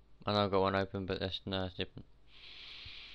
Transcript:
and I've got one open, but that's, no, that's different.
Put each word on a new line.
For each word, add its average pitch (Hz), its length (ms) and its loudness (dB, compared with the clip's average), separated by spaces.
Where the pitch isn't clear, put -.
and 104 100 4
I've 101 140 6
got 95 120 6
one 98 120 6
open, 98 320 0
but 92 140 -2
that's, 95 260 -2
no, 95 160 0
that's 92 140 -4
different. - 280 -6